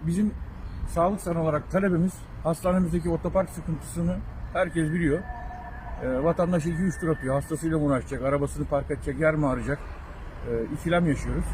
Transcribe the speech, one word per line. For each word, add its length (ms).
Bizim 260
sağlık 340
sahası 180
olarak 320
talebimiz, 420
hastanemizdeki 640
otopark 400
sıkıntısını 680
herkes 380
biliyor. 280
E, 200
vatandaş 420
iki 160
üç 180
tur 80
atıyor, 280
hastasıyla 420
mı 60
uğraşacak, 380
arabasını 440
park 260
edecek 280
yer 160
mi 120
arayacak? 320
E, 240
ikilem 340
yaşıyoruz. 460